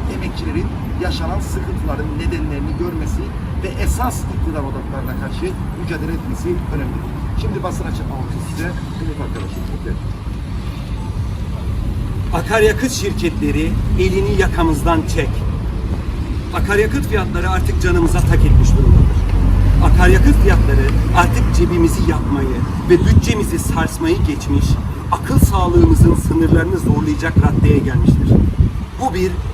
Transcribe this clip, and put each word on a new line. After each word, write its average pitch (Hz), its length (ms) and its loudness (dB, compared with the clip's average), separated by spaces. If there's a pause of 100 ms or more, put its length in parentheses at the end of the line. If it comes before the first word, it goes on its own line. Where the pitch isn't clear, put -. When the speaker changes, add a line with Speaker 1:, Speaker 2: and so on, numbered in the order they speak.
(140)
Speaker 1:
emekçilerin - 520 -4 (360)
yaşanan - 380 -4
sıkıntıların - 680 -4 (120)
nedenlerini 151 520 -4 (100)
görmesi - 400 -4 (400)
ve 185 60 -4 (160)
esas - 320 -2 (180)
iktidar 151 340 -4
odaklarına - 540 -8
karşı - 240 -6 (340)
mücadele - 380 -6
etmesi - 300 -6 (260)
önemlidir. - 360 -6 (300)
Şimdi - 220 -4
basın - 280 -6
açıklaması - 460 -6 (120)
size - 200 -6 (340)
Ümit - 220 -6
arkadaşım. - 380 -8 (2750)
Speaker 2:
Akaryakıt 220 580 0
şirketleri, - 800 -2 (260)
elini 190 420 0
yakamızdan 165 600 0 (140)
çek. 156 140 -2 (1300)
Akaryakıt 214 520 0
fiyatları 185 440 -2
artık 185 320 0
canımıza 170 380 2
tak - 240 4
etmiş - 320 8
durumdadır. - 420 6 (680)
Akaryakıt - 580 6
fiyatları - 440 4 (300)
artık - 400 2
cebimizi 165 540 2
yakmayı 131 460 -2 (340)
ve 175 160 4
bütçemizi - 520 2
sarsmayı - 580 -2 (100)
geçmiş, 285 380 0 (480)
akıl 269 260 0
sağlığımızın - 760 4
sınırlarını - 640 0
zorlayacak - 580 -2
raddeye - 420 4
gelmiştir. - 500 2 (720)
Bu 254 140 -2
bir 185 160 0 (240)